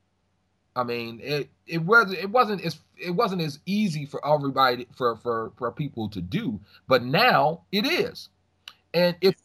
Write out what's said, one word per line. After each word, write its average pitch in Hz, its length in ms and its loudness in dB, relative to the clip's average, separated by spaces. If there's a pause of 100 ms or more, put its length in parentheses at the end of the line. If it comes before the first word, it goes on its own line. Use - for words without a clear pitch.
(760)
I 123 80 -2
mean, 117 400 -8
it, 143 260 -4 (160)
it 165 180 -4
was, 196 300 6
it 185 160 -6
wasn't 208 340 2
as, 165 160 -6 (180)
it 175 140 -6
wasn't 190 300 0
as 147 240 -6
easy 180 400 0
for - 220 -10
everybody, 135 680 2
for, 117 220 0
for, 113 400 -4
for 117 140 -4
people 120 380 -6
to - 120 -8
do, 113 380 -4 (280)
but 123 160 4
now 156 580 2 (100)
it 214 160 0
is. - 420 -4 (640)
And 175 280 2
if, 190 240 4